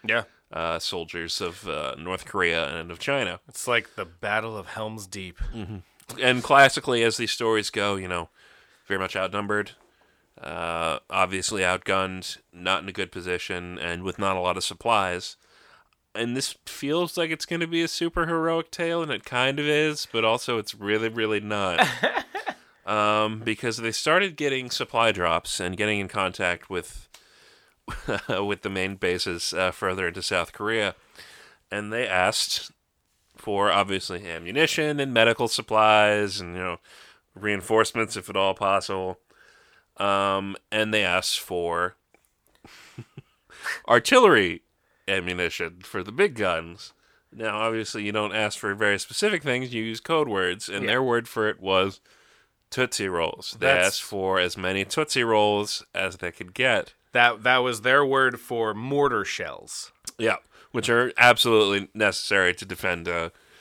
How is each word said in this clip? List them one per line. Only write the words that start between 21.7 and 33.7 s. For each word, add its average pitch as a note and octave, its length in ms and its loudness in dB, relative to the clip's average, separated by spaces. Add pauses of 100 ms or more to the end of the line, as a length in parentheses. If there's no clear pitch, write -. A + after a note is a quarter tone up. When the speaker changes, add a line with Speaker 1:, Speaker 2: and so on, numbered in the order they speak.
Speaker 3:
<laughs> - 260 -2 (600)
Speaker 2:
Um, G#2+ 560 2
because A2+ 320 -4
they A2+ 160 -4
started E3+ 460 0
getting C3 340 -4
supply A2+ 400 2
drops F2 480 0
and F#2 160 -4
getting G#2 240 0
in G2 80 -4
contact F#2 640 -2
with, - 400 -8 (760)
<laughs> - 440 -6
with G2+ 320 -2
the G2+ 80 -6
main F#2+ 260 -2
bases, F2+ 580 -2
uh, F#2 180 0
further F#2 360 -2
into F2 160 -6
South F2 300 -2
Korea. G#2 420 -2 (760)
And G#2 220 -6
they A#2+ 160 -4
asked F#2+ 640 0 (640)
for, G2+ 340 0
obviously, F#2+ 560 0